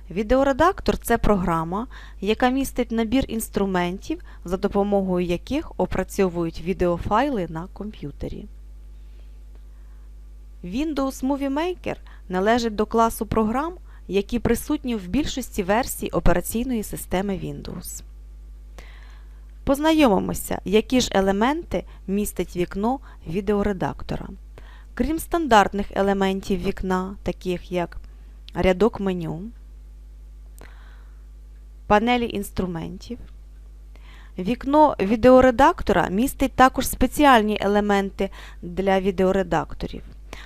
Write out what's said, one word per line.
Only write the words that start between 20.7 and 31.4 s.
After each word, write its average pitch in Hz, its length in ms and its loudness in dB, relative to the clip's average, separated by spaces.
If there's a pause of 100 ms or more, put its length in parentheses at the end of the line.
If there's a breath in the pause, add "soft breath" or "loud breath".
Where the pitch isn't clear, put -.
ж - 120 0
елементи 196 720 2 (220 soft breath)
містить 190 500 -4
вікно 202 420 -2 (280 loud breath)
відеоредактора. 190 1040 -2 (680 loud breath)
Крім 294 240 0
стандартних 220 760 4
елементів 196 720 0
вікна, 185 560 -2
таких 180 500 -6
як 175 240 -4 (580 soft breath)
рядок 185 460 4
меню, 175 420 -4 (2500 soft breath)